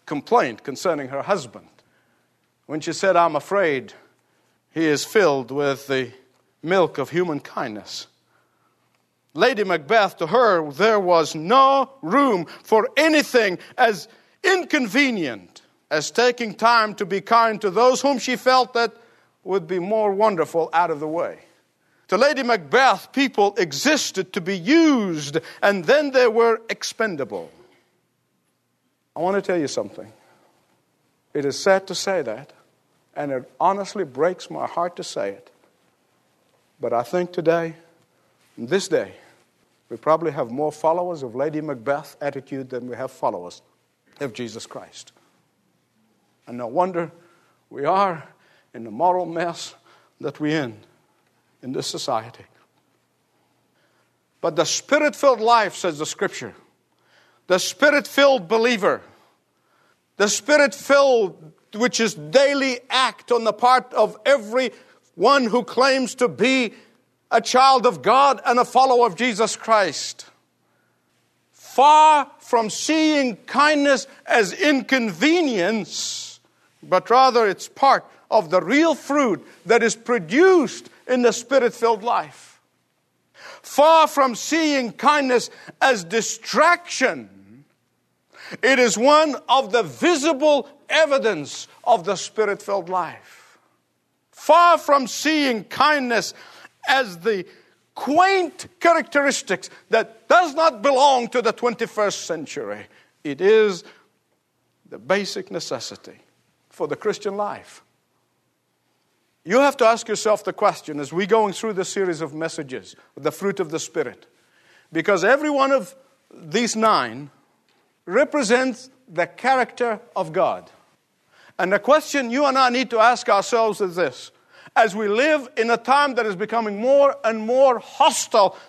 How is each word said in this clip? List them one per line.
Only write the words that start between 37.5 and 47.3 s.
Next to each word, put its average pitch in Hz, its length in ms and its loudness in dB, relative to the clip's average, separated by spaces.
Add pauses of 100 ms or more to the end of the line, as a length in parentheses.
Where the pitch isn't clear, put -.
in 120 80 -12
this 185 220 -2
day, 110 260 -4 (760)
we 117 60 -12
probably 156 360 -2
have 139 200 -6
more 147 180 -4
followers 165 540 -4
of 117 100 -12
Lady 151 280 -4
Macbeth 143 580 -8
attitude 139 500 -10
than 123 200 -10
we 117 80 -12
have 131 120 -10
followers 92 520 -8 (580)
of 135 140 -8
Jesus 113 320 -12
Christ. - 480 -20 (1300)
And 120 120 -14
no 120 100 -8
wonder 170 420 -2 (600)